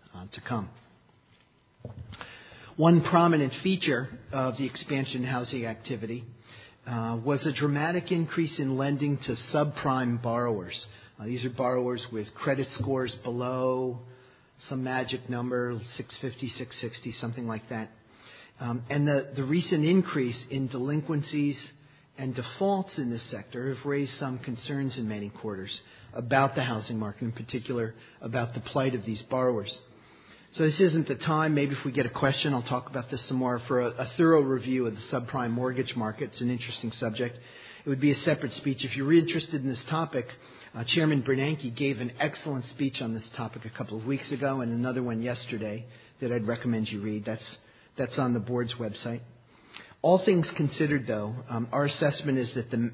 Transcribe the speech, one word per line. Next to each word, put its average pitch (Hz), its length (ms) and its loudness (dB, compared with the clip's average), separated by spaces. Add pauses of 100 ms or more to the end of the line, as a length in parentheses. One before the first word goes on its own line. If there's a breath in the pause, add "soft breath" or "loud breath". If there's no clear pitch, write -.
(140)
uh, 92 180 -12
to - 100 -10
come. 107 280 -4 (2000 loud breath)
One 165 260 8
prominent 165 540 6
feature 151 540 2 (220)
of 131 260 0
the 139 80 -2
expansion 131 580 -4
in 131 40 -2
housing 123 380 -2
activity, 113 600 -6 (600 loud breath)
uh, 117 360 -2
was 143 220 2
a 156 60 2
dramatic 147 600 0
increase 165 480 0
in 135 180 0
lending 139 400 2
to - 140 -4
subprime 131 880 0
borrowers. 113 640 -2 (340 loud breath)
Uh, 107 60 -10
these 120 200 -4
are 131 40 -2
borrowers 123 640 0
with 107 240 -6
credit 135 360 0
scores 127 440 -2
below 127 840 -2 (600 loud breath)
some 131 240 -6
magic 127 460 -2
number, 123 500 -2 (140)
six - 240 -10
fifty, 127 300 -6
six - 300 -8
sixty, 120 340 -8
something 117 360 -6
like 110 220 -6
that. 110 200 -6 (680 loud breath)
Um, 120 300 -4
and 143 180 4
the, 139 280 2
the 135 80 -2
recent 156 400 2
increase 156 640 2
in 135 180 -2
delinquencies 143 1040 -2 (460 loud breath)
and 131 180 -4
defaults 190 640 -2
in 123 100 -2
this 117 140 -4
sector 123 500 -6
have 120 120 -8
raised 143 300 0
some 131 240 -4
concerns 131 580 -4
in 117 100 -2
many 104 220 -4
quarters 101 520 -8 (320 loud breath)
about 135 420 4
the 135 80 0
housing 113 360 -2
market, 107 240 -4
in 113 80 -2
particular 117 640 -4 (260 loud breath)
about 120 320 -2
the 117 60 -6
plight 131 360 0
of 104 100 -4
these 107 180 -4
borrowers. 127 580 0 (680 loud breath)
So - 120 0
this 156 160 4
isn't 165 300 6
the 139 60 0
time. 156 380 2
Maybe 143 220 4
if - 80 -8
we 135 80 0
get 127 140 2
a 120 40 -2
question, 139 440 2
I'll 123 80 0
talk 123 280 -4
about 120 200 -6
this 131 140 -4
some 131 120 -2
more. 123 240 0
For 123 220 2
a, 123 60 2
a 123 180 -2 (100)
thorough 165 240 10
review 127 480 2
of 110 80 -2
the 107 60 -10
subprime 120 500 -2
mortgage 123 460 0
market, 110 340 -2
it's - 80 -12
an 123 100 0
interesting 117 440 -4
subject. 120 440 -2 (460 loud breath)
It 147 60 -6
would 135 100 0
be 143 120 6
a 135 40 6
separate 143 380 0
speech. - 320 -2
If 117 100 -4
you're 139 160 2
interested 160 500 4
in 131 60 -2
this 127 160 -4
topic, 151 460 -2 (440 loud breath)
uh, 117 120 -6
Chairman 156 380 4
Bernanke 135 520 0
gave 139 240 0
an 123 220 -4
excellent 147 460 -2
speech - 340 -2
on 113 120 -2
this 113 180 -6
topic 113 340 -8
a 107 40 -8
couple 107 280 -8
of 113 80 -8
weeks 135 260 -2
ago 135 300 -2
and 117 100 -2
another 123 320 0
one 113 180 -2
yesterday 113 640 -6 (360 loud breath)
that 123 100 -2
I'd 113 160 0
recommend 117 420 0
you 104 120 -6
read. 107 240 -4
That's, - 320 -8 (400 loud breath)
that's 123 200 -2
on 127 160 2
the 120 60 2
board's 120 360 -2
website. 117 440 -4 (800 loud breath)
All 180 180 8
things 180 320 6
considered, 143 540 2
though, 107 300 -2 (140)
um, 117 240 -2
our 139 100 4
assessment 143 540 0
is 120 160 -2
that 117 180 -4
the, 117 220 0